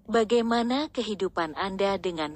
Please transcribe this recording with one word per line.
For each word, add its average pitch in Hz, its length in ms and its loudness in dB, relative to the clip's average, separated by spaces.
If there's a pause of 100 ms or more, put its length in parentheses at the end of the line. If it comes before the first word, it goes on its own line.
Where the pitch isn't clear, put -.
Bagaimana 233 800 2
kehidupan 185 640 -4
Anda 190 480 0
dengan 165 340 -2